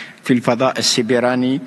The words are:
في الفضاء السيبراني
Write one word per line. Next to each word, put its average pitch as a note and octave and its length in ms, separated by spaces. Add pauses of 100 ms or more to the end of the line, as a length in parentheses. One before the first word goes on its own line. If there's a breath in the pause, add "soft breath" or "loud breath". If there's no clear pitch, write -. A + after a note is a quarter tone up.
(240 loud breath)
في C#3 100
الفضاء B2 460
السيبراني B2+ 880